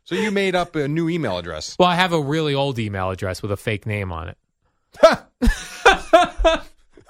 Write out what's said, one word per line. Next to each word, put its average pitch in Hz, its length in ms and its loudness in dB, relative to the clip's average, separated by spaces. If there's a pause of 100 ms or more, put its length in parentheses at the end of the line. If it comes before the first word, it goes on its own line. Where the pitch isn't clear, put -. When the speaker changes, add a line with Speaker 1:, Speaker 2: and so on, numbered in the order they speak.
Speaker 1:
So 170 100 -6
you 202 160 -2
made 196 240 0
up 175 220 -2
a 143 100 0
new 160 220 -2
email 143 280 -2
address. 85 400 -10
Speaker 2:
Well, 180 120 4
I 175 60 0
have 180 180 2
a 160 80 2
really 147 340 -2
old 139 240 -2
email 98 320 -4
address 92 320 -6
with 101 80 -6
a 98 60 -2
fake 107 280 -6
name 104 260 -4
on 85 180 -10
it. - 80 -18 (640)
Speaker 1:
<laughs> 302 260 4 (1800)